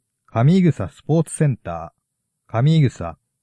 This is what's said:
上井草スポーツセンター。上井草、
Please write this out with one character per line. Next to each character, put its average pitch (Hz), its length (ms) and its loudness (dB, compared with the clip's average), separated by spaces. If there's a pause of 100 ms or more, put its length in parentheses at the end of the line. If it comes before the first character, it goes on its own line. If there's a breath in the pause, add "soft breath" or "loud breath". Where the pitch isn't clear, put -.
(260)
上 139 320 2
井 180 140 2
草 92 180 -6
ス - 140 -20
ポ 160 180 0
ー - 60 -4
ツ - 80 -16
セ 156 120 0
ン 123 100 -2
タ 82 360 -12 (540)
ー。 - 40 -20
上 143 260 2
井 139 120 2
草、 - 280 -12 (260)